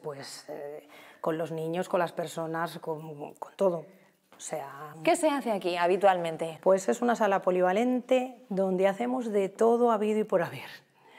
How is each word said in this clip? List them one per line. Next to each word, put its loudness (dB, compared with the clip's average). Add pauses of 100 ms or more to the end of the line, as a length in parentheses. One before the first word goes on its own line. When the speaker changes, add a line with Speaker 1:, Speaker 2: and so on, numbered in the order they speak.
Speaker 1:
pues, -12
eh, -12 (320)
con -2
los -4
niños, -4
con 2
las 0
personas, -6
con, -10
con -16
todo. 0 (520)
O -20
sea, -10 (100)
Speaker 2:
¿Qué 4
se 2
hace 0
aquí -2
habitualmente? 2
Speaker 1:
Pues 4
es -2
una 2
sala 2
polivalente 2
donde 2
hacemos -2
de 2
todo 4
habido 2
y 0
por 2
haber. -8 (500)